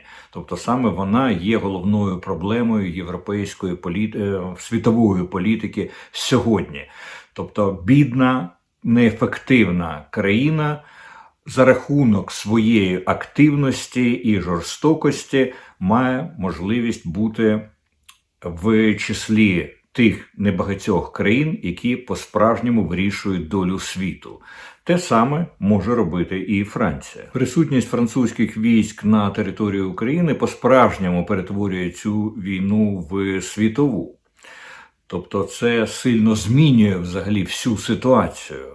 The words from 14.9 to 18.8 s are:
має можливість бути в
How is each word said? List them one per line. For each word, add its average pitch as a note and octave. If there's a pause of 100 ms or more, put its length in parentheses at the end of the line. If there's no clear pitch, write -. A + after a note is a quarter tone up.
має B2+
можливість G2
бути G#2+ (760)
в G#2+